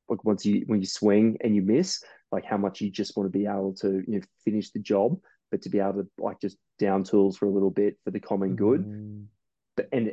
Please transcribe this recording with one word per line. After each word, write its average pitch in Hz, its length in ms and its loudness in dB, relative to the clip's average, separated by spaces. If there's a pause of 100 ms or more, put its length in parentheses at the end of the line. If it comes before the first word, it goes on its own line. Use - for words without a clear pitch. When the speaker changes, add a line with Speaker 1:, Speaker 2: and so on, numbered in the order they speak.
Speaker 1:
like, 110 160 -4
once 104 200 0
you, 104 220 2
when 107 140 0
you 92 60 -2
swing 104 540 4
and 110 140 0
you 101 80 2
miss, 127 400 0 (300)
like, 95 120 -4
how 107 140 -4
much 101 220 -4
you 104 100 -4
just 98 260 -6
wanna 98 140 -2
be 101 160 -2
able 98 300 -4
to, 95 300 -2
you 104 120 -2
know, - 20 -6 (240)
finish 104 280 -2
the 110 80 -8
job, 110 380 0 (320)
but 101 120 -4
to 92 80 -10
be 101 100 0
able 98 220 -2
to, 95 60 -16 (100)
like, 101 220 -6
just - 180 -6 (200)
down 98 240 2
tools 98 360 4
for 104 80 0
a 98 40 2
little 98 200 2
bit 101 340 0
for 98 60 -6
the 95 100 -6
common 98 360 -2
good. 113 280 2
Speaker 2:
Mm-hmm. 104 380 -12 (540)
Speaker 1:
But, - 160 -4
and 117 200 0